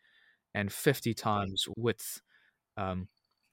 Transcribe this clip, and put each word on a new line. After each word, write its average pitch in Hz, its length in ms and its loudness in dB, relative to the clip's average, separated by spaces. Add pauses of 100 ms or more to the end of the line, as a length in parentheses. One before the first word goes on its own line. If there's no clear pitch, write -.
(540)
and 101 180 0
fifty 127 420 2
times 101 520 0 (120)
width. - 420 -2 (560)
Um, 92 320 -2 (440)